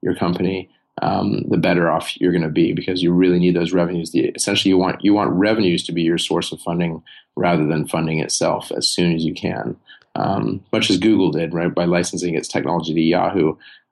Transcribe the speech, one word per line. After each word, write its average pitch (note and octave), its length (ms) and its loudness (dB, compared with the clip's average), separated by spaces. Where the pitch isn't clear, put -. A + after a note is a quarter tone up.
your F2+ 120 0
company, F2+ 540 -2
um, G2 480 -2
the - 80 0
better F2 340 2
off - 300 -4
you're F2+ 120 2
gonna E2 160 0
be, E2+ 260 2
because F2+ 280 -4
you F2 100 2
really F2 260 4
need F2+ 180 4
those F2 160 -2
revenues. E2+ 400 -2
The, E2+ 140 0
essentially, G2 320 0
you F#2+ 80 4
want, F#2 260 0
you G2+ 120 4
want G#2 160 2
revenues G2 540 2
to - 80 -8
be E2+ 100 -2
your E2+ 160 2
source - 340 -2
of - 80 -10
funding E2+ 420 -4
rather E2+ 300 2
than D#2 220 0
funding D#2+ 300 -2
itself - 540 -2
as - 140 -2
soon F2 280 2
as E2 100 -2
you D#2+ 80 -2
can. - 440 -6
Um, G#2 480 -2
much A2 180 0
as F#2+ 80 2
Google F#2+ 320 4
did, E2 240 -2
right, E2+ 200 -2
by F2 120 0
licensing F2 480 0
its - 140 -4
technology D#2+ 440 -2
to E2 80 0
Yahoo, F2 540 2